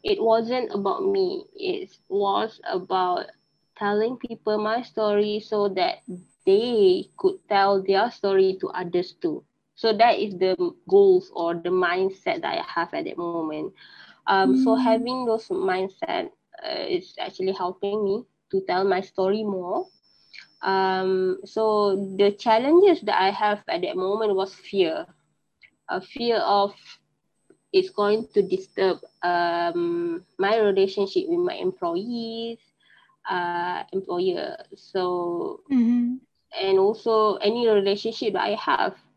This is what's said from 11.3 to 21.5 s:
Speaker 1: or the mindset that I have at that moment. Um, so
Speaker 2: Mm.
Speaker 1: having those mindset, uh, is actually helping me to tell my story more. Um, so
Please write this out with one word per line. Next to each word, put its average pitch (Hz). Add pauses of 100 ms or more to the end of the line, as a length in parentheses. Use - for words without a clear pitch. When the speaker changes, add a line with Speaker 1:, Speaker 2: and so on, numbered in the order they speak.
Speaker 1:
or 170
the 170
mindset 180
that -
I -
have -
at 160
that -
moment. 160 (520)
Um, 190
so 226
Speaker 2:
Mm. 254
Speaker 1:
having 247
those 220
mindset, 190 (300)
uh, -
is -
actually 190
helping 202
me 202 (280)
to 190
tell 185
my 185
story 202
more. 190 (720)
Um, 190
so 208 (220)